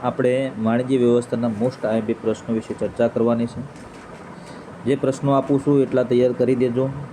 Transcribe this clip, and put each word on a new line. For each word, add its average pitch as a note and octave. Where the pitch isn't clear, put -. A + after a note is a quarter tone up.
આપણે B2+
વાણિજ્ય B2+
વ્યવસ્થાના A#2+
most A2+
આઈએમપી A2
પ્રશ્નો A2
વિશે -
ચર્ચા G#2+
કરવાની A#2
છે. -
જે C3
પ્રશ્નો C#3
આપું C#3
છું C#3+
એટલા B2+
તૈયાર B2
કરી B2+
દેજો. B2+